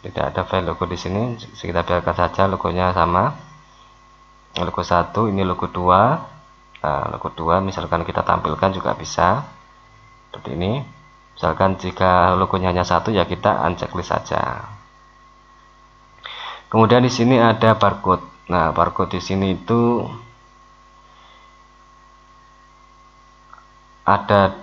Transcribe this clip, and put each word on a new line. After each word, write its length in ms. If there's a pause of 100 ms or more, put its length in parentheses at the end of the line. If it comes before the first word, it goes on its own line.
Tidak 220 (100)
ada 80
file 240
logo 240
di 80
sini, 400
kita 480
biarkan 320
saja 320
logonya 400
sama. 640 (1040)
Logo 240
satu, 480
ini 160
logo 240
dua. 480 (640)
Nah, 320
logo 160
dua 320
misalkan 400
kita 240
tampilkan 480
juga 240
bisa. 480 (840)
Seperti 300
ini. 240 (500)
Misalkan 480
jika 560
logonya 380
hanya 100
satu, 300
ya 100
kita 400
unchecklist 480
saja. 560 (2000)
Kemudian 320
di 80
sini 320
ada 380
barcode. 720
Nah, 220
barcode 420
di 80
sini 320
itu 480 (4000)
ada 480 (100)